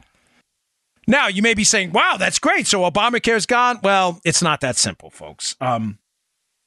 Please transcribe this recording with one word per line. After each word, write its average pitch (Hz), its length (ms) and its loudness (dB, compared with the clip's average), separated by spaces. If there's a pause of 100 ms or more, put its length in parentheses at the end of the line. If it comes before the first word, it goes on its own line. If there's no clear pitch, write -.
(1040)
Now, 262 220 2
you 196 140 -2
may 226 120 2
be 208 120 0
saying, 190 260 0
"Wow, 294 260 2
that's 185 220 -2
great. 320 260 0
So 180 240 0
Obamacare's 226 560 0
gone." 247 380 0
Well, 190 400 2
it's - 180 0
not 156 200 0
that 127 160 -2
simple, 82 320 -4
folks. - 500 -12
Um, 113 400 -4 (680)